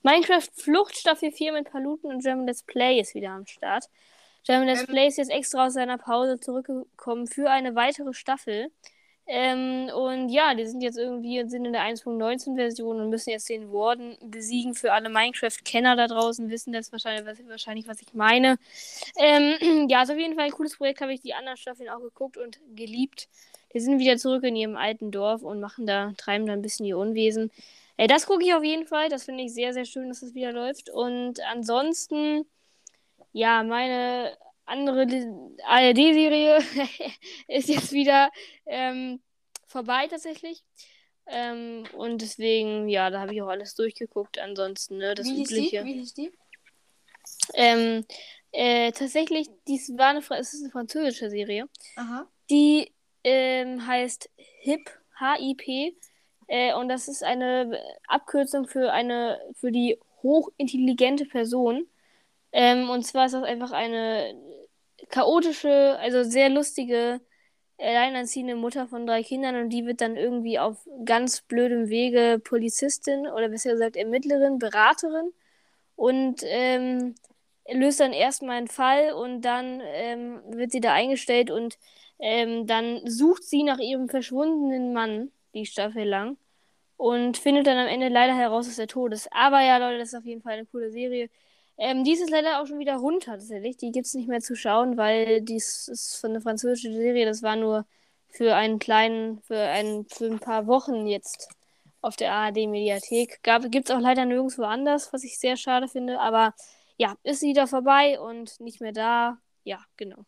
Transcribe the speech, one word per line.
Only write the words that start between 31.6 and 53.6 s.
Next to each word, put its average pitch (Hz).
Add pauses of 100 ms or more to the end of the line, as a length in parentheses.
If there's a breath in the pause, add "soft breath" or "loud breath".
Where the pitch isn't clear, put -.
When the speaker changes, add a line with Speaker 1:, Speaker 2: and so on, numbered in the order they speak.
Speaker 1:
ja, 226
meine 247 (300)
andere 262
Li-, 247 (340)
A 240
R 254
D-Serie 302
<laughs> -
ist 269
jetzt 285
wieder, 277 (360 loud breath)
ähm, 254 (460)
vorbei 254
tatsächlich. 330 (680 soft breath)
Ähm, 233 (120)
und 233
deswegen, 214
ja, 190
da 196
hab 196
ich 214
auch 196
alles 196
durchgeguckt. 220
Ansonsten, 196
ne, 196
das 240
Speaker 2:
Wie 269
hieß 277
die? 226
Speaker 1:
Übliche. 254
Speaker 2:
Wie 269
hieß 254
die? 311 (1200)
Speaker 1:
Ähm, 233 (480 loud breath)
äh, 240
tatsächlich, 302 (180)
dies 262
war 262
eine 285
Fra-, -
es 254
ist 294
eine 277
französische 247
Serie. 208 (280 loud breath)
Speaker 2:
Aha. 240 (240)
Speaker 1:
Die, 294 (320)
ähm, 254